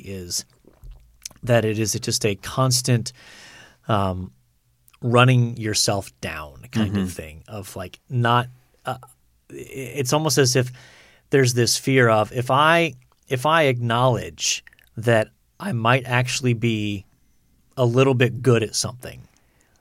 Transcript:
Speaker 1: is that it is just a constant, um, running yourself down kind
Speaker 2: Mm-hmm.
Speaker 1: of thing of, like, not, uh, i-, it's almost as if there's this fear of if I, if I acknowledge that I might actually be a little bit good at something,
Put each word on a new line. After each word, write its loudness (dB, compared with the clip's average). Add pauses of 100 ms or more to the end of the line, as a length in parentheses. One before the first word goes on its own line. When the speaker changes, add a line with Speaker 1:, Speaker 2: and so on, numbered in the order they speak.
Speaker 1:
is -8 (960)
that 2
it -2
is -2
just -4
a 0
constant, -2 (760)
um, -2 (680)
running 4
yourself -2 (100)
down -12
kind -2
Speaker 2:
Mm-hmm. 0
Speaker 1:
of -4
thing -16
of, -14
like, -14 (100)
not, 2 (380)
uh, -6 (520)
i-, -18
it's -6
almost 2
as 4
if 0 (600)
there's 4
this 2
fear 4
of 2
if -4
I, 4 (340)
if -4
I 4
acknowledge 0 (340)
that 2 (300)
I -6
might 0
actually 0
be -2 (720)
a 2
little 4
bit 0
good 4
at -8
something, -10 (540)